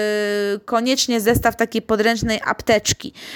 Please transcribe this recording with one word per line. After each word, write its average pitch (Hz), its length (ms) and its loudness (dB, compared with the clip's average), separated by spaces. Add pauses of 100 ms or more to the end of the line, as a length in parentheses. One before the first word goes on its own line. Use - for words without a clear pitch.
(640)
koniecznie 240 560 0
zestaw 226 360 2
takiej 226 260 -2
podręcznej 220 600 0
apteczki. - 680 0 (240)